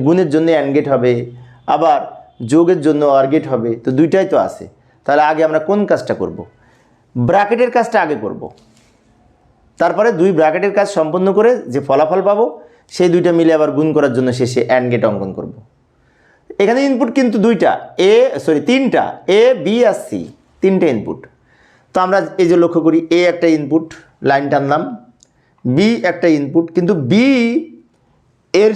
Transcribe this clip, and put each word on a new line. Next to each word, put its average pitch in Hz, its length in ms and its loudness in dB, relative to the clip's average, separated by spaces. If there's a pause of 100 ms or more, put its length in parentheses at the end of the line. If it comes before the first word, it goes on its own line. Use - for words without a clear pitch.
গুণের 175 280 2
জন্য 160 140 0 (120)
and 139 140 -2
গেট 147 200 0
হবে, 123 180 2 (600)
আবার 151 260 2 (520)
যোগের 170 340 2
জন্য 147 160 0 (160)
or 135 140 2
গেট 156 200 0
হবে, 117 180 -2 (140)
তো - 40 -8 (100)
দুইটাই 185 340 2
তো 151 40 2 (100)
আছে, - 180 -14 (400)
তাহলে 147 260 2
আগে 160 180 0
আমরা 156 200 -2
কোন 202 100 0 (120)
কাজটা 131 300 -2
করব? 85 180 -6 (760)
ব্র্যাকেটের 202 640 0
কাজটা 226 280 0
আগে 151 200 -4
করব, - 180 -10 (1400)
তারপরে 175 300 0 (120)
দুই 185 180 2
ব্র্যাকেটের 175 400 0
কাজ 202 180 2
সম্পন্ন 170 320 0 (100)
করে 226 120 4 (220)
যে 139 160 -2
ফলাফল 156 400 0
পাবো, 208 160 2 (500)
সেই 180 200 2
দুইটা 175 240 2
মিলে 160 200 4
আবার 151 200 0
গুণ 156 180 0
করার 143 200 2
জন্য 127 120 0 (120)
শেষে 123 200 -2 (160)
and 123 160 0
গেট 110 180 0
অঙ্কন 95 280 -6
করব। 80 160 -12 (1080)
এখানে 233 260 2
ইনপুট 254 300 -2
কিন্তু 247 180 0 (100)
দুইটা, 185 240 2 (400)
এ, 214 40 4 (300)
সরি, 156 160 0 (100)
তিনটা, 240 340 0 (360)
এ, - 20 4 (220)
বি 196 100 -2 (160)
আর - 60 0 (100)
সি, 95 140 -8 (420)
তিনটা 185 320 2
ইনপুট। 82 260 -8 (760)
তো - 100 -2
আমরা 190 140 0 (240)
এই 175 80 4
যে 180 120 4
লক্ষ্য 170 240 0
করি, 160 120 4 (200)
এ - 20 2 (120)
একটা 170 140 -2 (100)
ইনপুট, 151 300 -2 (440)
লাইন 139 220 0
টানলাম, 143 300 0 (960)
বি 196 120 4 (220)
একটা 170 180 0 (100)
ইনপুট, 160 280 -2 (100)
কিন্তু 180 160 0 (180)
বি 220 160 2 (1300)
এর 214 220 4